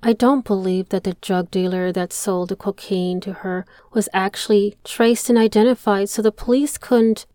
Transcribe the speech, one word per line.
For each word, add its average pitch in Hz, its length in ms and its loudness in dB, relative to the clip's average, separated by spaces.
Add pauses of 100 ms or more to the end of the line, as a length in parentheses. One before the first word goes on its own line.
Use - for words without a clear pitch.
I 233 80 2
don't 247 320 2
believe 185 440 -2
that 190 160 -2
the 180 100 -4
drug 180 380 -4
dealer 185 400 -2
that 180 200 -4
sold 180 360 -4
the 190 80 -6
cocaine 180 640 -4
to 190 120 -8
her 185 320 -8 (280)
was 214 200 -2
actually 202 720 0
traced - 480 0
and 233 80 6
identified, 214 680 2
so - 120 -6
the 214 120 2
police 277 440 0
couldn't 226 480 2 (100)